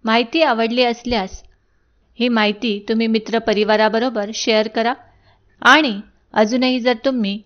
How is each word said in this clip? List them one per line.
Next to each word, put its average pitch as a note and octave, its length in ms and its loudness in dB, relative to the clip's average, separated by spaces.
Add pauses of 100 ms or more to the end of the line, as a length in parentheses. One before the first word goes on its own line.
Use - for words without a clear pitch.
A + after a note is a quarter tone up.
माहिती A#3 380 0
आवडली A#3+ 420 0
असल्यास A#3 580 -4 (720)
ही A#3+ 140 -2
माहिती G#3+ 600 -2
तुम्ही A3+ 180 0
मित्रपरिवाराबरोबर A3 1300 0
शेअर A3 340 0
करा A#3 260 -2 (680)
आणि B3+ 400 4 (320)
अजूनही B3 480 0
जर B3 120 0 (120)
तुम्ही A3 420 -2